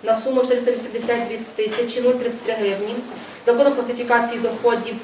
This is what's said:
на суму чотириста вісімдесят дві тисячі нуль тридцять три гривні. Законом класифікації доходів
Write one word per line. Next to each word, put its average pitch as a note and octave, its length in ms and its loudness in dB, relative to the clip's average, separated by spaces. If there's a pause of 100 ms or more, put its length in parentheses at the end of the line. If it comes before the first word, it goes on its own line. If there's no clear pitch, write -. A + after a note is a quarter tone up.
на A3+ 120 4
суму B3+ 260 2
чотириста B3 300 2
вісімдесят A#3 560 -2
дві A3+ 120 -6 (160)
тисячі A#3 460 -2
нуль B3 120 4
тридцять A#3+ 300 -2
три A3+ 100 -2
гривні. G#3 420 -2 (500)
Законом B3 280 6
класифікації A#3+ 680 0
доходів A3+ 640 0